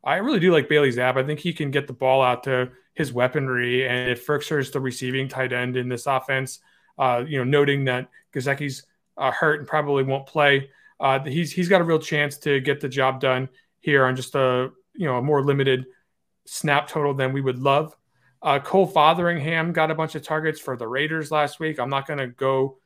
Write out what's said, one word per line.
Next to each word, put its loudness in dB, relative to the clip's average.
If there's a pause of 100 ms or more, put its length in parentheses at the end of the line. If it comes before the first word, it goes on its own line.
I 0
really 0
do 6
like 4
Bailey 4
Zappe. 0
I 0
think -4
he -4
can -6
get -2
the -14
ball 2
out 2
to -2 (220)
his -4
weaponry. 0
And -2
if -4
Firkser -2
is -4
the -4
receiving -4
tight -4
end -2
in -4
this -6
offense, -2 (400)
uh, 2
you -4
know, 0
noting 2
that -2 (240)
Gesicki's, -4 (340)
uh, 0
hurt 2
and -12
probably 0
won't -2
play, 2 (300)
uh, 2
he's, -4
he's -2
got 6
a 2
real 2
chance -2
to 2
get -2
the -4
job 0
done 0 (320)
here 4
on 2
just -8
a, 2 (220)
you -6
know, 0
a 0
more 2
limited 2 (600)
snap 0
total -2
than 0
we -2
would -2
love. 2 (460)
Uh, 2
Cole 2
Fotheringham 2
got 0
a -2
bunch -4
of -10
targets -2
for -8
the -8
Raiders -4
last 0
week. -6
I'm -2
not -4
gonna -6
go -2